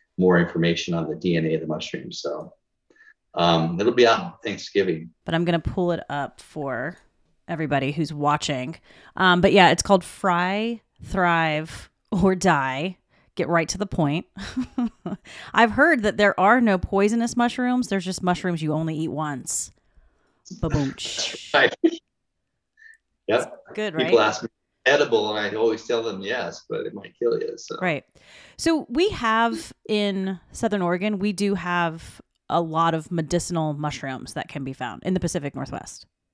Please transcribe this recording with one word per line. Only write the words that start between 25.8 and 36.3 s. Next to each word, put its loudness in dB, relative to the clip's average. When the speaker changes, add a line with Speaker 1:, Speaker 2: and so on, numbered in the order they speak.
Speaker 1:
tell 0
them -6
yes, -6
but -6
it -10
might -16
kill 0
you. -8
So. -14
Speaker 2:
Right. -2
So 0
we 0
have 0
in -2
Southern -2
Oregon, 0
we 0
do 0
have -4
a 2
lot 2
of -4
medicinal -2
mushrooms -8
that -8
can -10
be -6
found -10
in 0
the 2
Pacific -4
Northwest. -12